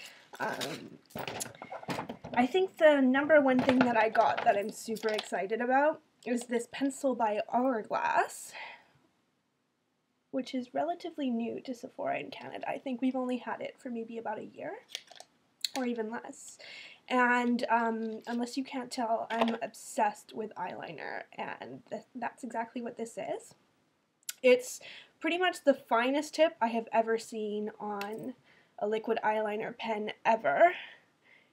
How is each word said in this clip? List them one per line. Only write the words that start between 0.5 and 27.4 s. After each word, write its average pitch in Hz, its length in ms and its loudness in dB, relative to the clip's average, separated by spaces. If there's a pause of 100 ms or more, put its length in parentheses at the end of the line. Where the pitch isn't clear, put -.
I 247 120 6
think 370 320 0
the 302 240 8
number 285 400 6
one 262 180 6
thing 254 200 4
that 240 180 4
I 220 100 6
got - 380 4
that 214 100 6
I'm 202 160 -2
super 220 380 -4
excited 214 500 -2
about 277 400 4 (260)
is 240 180 0
this 233 300 -2
pencil 269 420 0
by 214 240 0 (140)
Hourglass, - 960 0 (1800)
which 262 220 -4
is 254 200 -6
relatively 320 560 -4
new 233 320 -2
to 262 120 -8
Sephora - 460 -6
in - 120 -10
Canada. - 360 -10
I - 120 -4
think 254 220 -6
we've 262 140 2
only 254 220 -2
had 233 240 -8
it - 160 -10
for - 120 -14
maybe 226 280 -8
about 226 200 -6
a - 60 -10
year, - 300 -10 (1040)
or 262 80 0
even 226 260 -4
less. - 460 -12 (500)
And, 240 640 4
um, 226 580 0
unless 240 300 -4
you 262 80 -2
can't 247 260 -8
tell, 226 400 0
I'm 233 300 2
obsessed - 720 -4
with 214 220 -8
eyeliner, - 640 -8 (160)
and 131 520 -10
th-, 214 140 -10 (100)
that's - 300 -8
exactly 233 380 -6
what 233 160 -10
this 226 200 -8
is. - 380 -8 (880)
It's 247 380 4 (400)
pretty 330 160 0
much 359 260 2
the 269 120 8
finest 262 600 0
tip 320 240 4
I 226 80 2
have 226 240 -2
ever 226 260 4
seen 214 640 -6